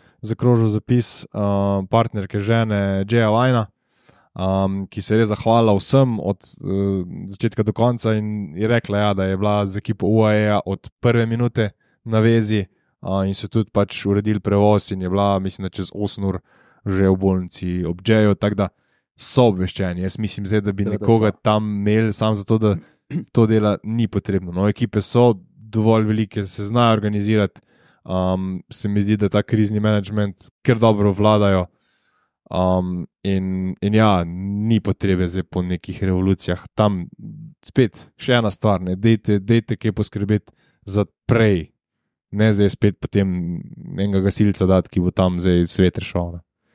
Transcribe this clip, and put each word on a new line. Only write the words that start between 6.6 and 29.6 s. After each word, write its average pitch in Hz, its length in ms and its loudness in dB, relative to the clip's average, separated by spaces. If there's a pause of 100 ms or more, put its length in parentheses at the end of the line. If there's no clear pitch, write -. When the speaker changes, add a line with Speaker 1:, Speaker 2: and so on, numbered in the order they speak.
Speaker 1:
začetka 104 360 -2
do 104 100 -2
konca 117 400 0
in 107 160 -2 (240)
je 98 140 -4
rekla, 113 340 0
ja, 104 120 2
da 95 120 -2
je 95 120 -2
bila 104 260 0
z 98 160 -6
ekipo 101 300 -4
U 110 140 4
A 107 100 4
E-ja 107 280 2
od - 360 -8
prve 117 280 2
minute 117 460 -2 (360)
na 110 140 2
vezi, 110 440 2 (380)
uh, 95 200 -2
in 98 100 -2
so 95 140 -8
tudi 107 240 -2
pač - 320 -2
uredili 104 380 0
prevoz 101 500 2
in 95 100 -6
je 92 80 -4
bila, 98 280 0
mislim, 95 280 -6
da 92 60 -8
čez 92 200 -8
osem 101 340 -6
ur 92 160 -4 (460)
že 98 180 2
v 95 120 4
bolnici 92 540 -2 (120)
ob 87 180 -6
Jayu, 107 340 4
tako 104 220 -2
da 98 120 -2 (440)
so - 340 2
obveščeni. 92 540 -2
Jaz 92 160 -4
mislim 104 280 -6
zdaj, 104 180 0
da 101 100 -2
bi 98 100 -4
Speaker 2:
Seveda 101 140 -4
Speaker 1:
nekoga 107 340 2
Speaker 2:
so. - 100 -6
Speaker 1:
tam 107 380 0
imeli 107 340 0
samo 110 220 -2
zato, 104 240 0
da 107 160 2 (340)
<clears throat> - 220 -8
to 117 160 4
dela 107 320 2
ni 113 280 -4
potrebno. 95 440 -4
No, 92 160 -2
ekipe 104 340 -2
so 120 320 4 (160)
dovolj 110 560 0
velike, 107 400 -2
se 101 200 -10
znajo 117 280 2
organizirati. 104 680 0 (460)
Um, 92 600 -2
se - 220 -8
mi 101 120 0
zdi, 104 160 2
da 104 120 0
ta 104 140 2
krizni 107 380 0